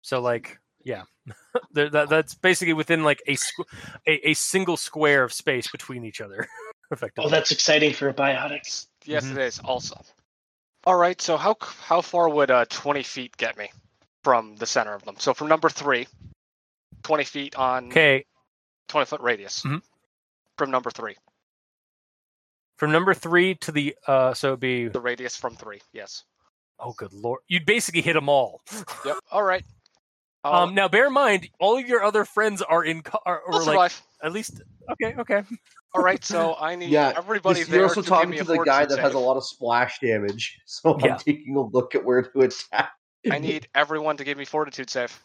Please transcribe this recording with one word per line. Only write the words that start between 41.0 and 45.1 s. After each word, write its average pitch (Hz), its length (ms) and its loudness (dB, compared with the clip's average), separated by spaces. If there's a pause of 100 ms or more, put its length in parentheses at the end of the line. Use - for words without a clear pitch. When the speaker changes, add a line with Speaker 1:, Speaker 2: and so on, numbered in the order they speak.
Speaker 4:
I'm - 60 -6
taking 143 380 -2
a 139 40 2
look 120 340 -2
at 131 100 0
where 123 160 4
to 131 200 0
attack. - 500 0 (380)
Speaker 3:
I 143 100 0
need 156 340 -4
everyone 151 440 0
to 139 60 -10
give 139 140 -4
me 139 80 -10
fortitude 139 460 -4
save. 123 340 -6